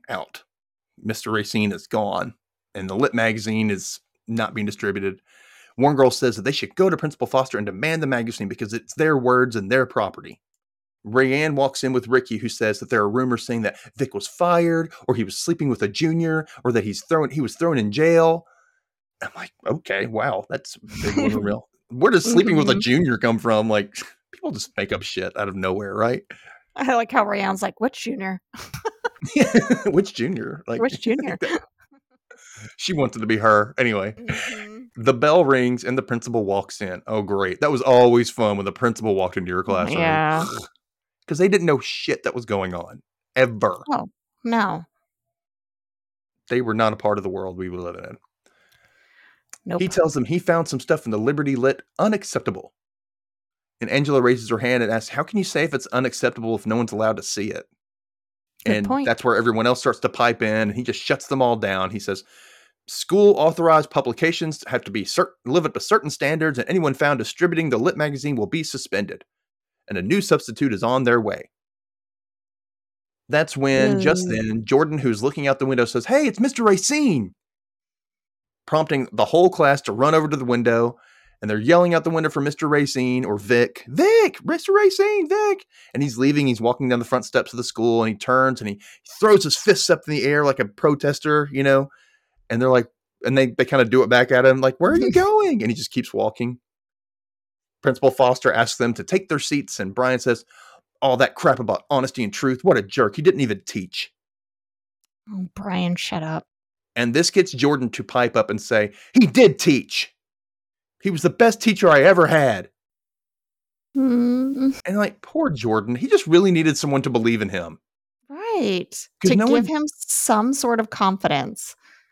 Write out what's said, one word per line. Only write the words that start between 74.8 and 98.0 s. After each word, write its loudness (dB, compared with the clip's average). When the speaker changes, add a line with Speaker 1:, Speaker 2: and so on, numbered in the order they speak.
Speaker 1:
who's -2
looking -2
out 2
the 0
window, 2
says, -4
"Hey, 2
it's -4
Mister 0
Racine," 2
prompting 0
the 2
whole 6
class 2
to -6
run 2
over 2
to -2
the -6
window. 2
And -6
they're -2
yelling 4
out 2
the 0
window 0
for -4
Mister -4
Racine 0
or -4
Vic. 0
"Vic! 2
Mister -4
Racine, 2
Vic!" 0
And -2
he's -4
leaving. 2
He's 0
walking 0
down 2
the -6
front -2
steps -2
of -12
the -6
school, 0
and -2
he -10
turns, 0
and -6
he -8
throws 6
his -2
fists 2
up 2
in -4
the -2
air 2
like 0
a 0
protester, 0
you -2
know? 4
And 0
they're 4
like, 4
and 2
they, 4
they 0
kinda 4
do 4
it 0
back 4
at 4
him, 6
like, 2
"Where 2
are 2
you 2
Speaker 2:
<laughs> -2
Speaker 1:
going?" 2
And 0
he 0
just -10
keeps -6
walking. -4
Principal 2